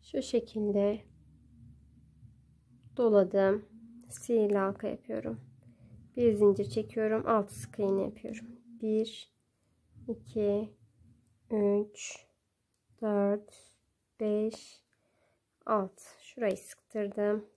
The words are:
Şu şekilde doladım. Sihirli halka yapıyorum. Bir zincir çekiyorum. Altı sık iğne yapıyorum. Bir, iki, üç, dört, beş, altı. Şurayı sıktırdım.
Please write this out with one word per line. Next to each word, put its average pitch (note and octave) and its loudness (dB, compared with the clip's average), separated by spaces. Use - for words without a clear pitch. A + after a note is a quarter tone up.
Şu C4+ -6
şekilde G#3 0
doladım. G3+ 4
Sihirli G#3 2
halka G3 -2
yapıyorum. A3 -8
Bir A#3+ 6
zincir G3+ 4
çekiyorum. A3 -2
Altı G#3 2
sık - -14
iğne G3 2
yapıyorum. - -10
Bir, A3 -2
iki, G#3 -2
üç, G#3 0
dört, G#3 -2
beş, G#3+ -4
altı. G3 -2
Şurayı G#3 -4
sıktırdım. G#3 -4